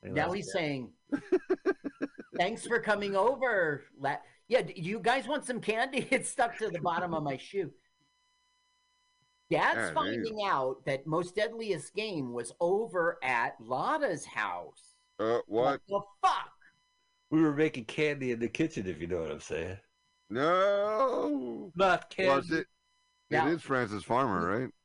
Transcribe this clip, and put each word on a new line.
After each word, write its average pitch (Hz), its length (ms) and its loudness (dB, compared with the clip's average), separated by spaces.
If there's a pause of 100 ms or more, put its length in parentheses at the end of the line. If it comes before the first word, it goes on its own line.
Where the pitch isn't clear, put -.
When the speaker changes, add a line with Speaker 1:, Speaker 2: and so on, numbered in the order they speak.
Speaker 1:
Any 98 100 -8
Speaker 2:
Now 151 140 0
Speaker 1:
last 180 80 -2
Speaker 2:
he's 190 180 -6
Speaker 1:
penny? 143 360 -2 (220)
Speaker 2:
saying, - 100 -2 (300)
Speaker 3:
<laughs> - 840 -4
Speaker 2:
"Thanks 208 280 -2
for 233 140 0
coming 202 360 0
over." 202 720 2 (140)
La-, 139 180 -2 (300)
yeah, 233 140 4
d-, 165 140 -6
you 190 240 -4
guys 233 280 2
want 285 180 -2
some 240 140 -4
candy? 247 480 0
<laughs> - 40 0
It's 254 180 0
stuck 233 300 0
to 214 100 -2
the 170 100 -6
bottom 175 340 0
of 156 100 -2
my 139 140 -2
shoe. - 340 -6 (1800)
Dad's 190 260 2
Speaker 3:
Yeah, - 60 0
there 214 60 0
you - 60 -4
Speaker 2:
finding 226 440 -2
Speaker 3:
go. 202 100 -4
Speaker 2:
out 139 380 0
that 135 220 -2
Most 170 280 -2
Deadliest 214 600 -2
Game 175 360 -4
was 120 280 -6
over 175 640 0
at 127 360 0
Lotta's 170 680 -2
house. 90 680 -6 (240)
Speaker 3:
Uh, 113 280 2
what? 123 400 2
Speaker 2:
What 202 160 -2 (180)
the 370 60 4
fuck? 294 240 0 (800)
Speaker 1:
We 156 100 4
were 151 120 4
making 143 320 0
candy 143 460 0
in 117 80 -2
the 117 80 0
kitchen, 135 400 0
if 80 140 -4
you 85 60 -4
know 87 140 0
what 76 100 -4
I'm 76 80 -6
saying. 85 380 -6 (520)
Speaker 3:
No. 208 1500 2
Speaker 1:
Not 175 340 4
candy. 185 200 2
Speaker 3:
Well, 139 100 6
it's, 175 120 -4
it, 160 160 0 (640)
Speaker 2:
Now 160 180 4
Speaker 3:
it 160 60 4
is 165 80 -2
Francis 113 420 0
Farmer, 110 580 2
right? 123 80 -4 (160)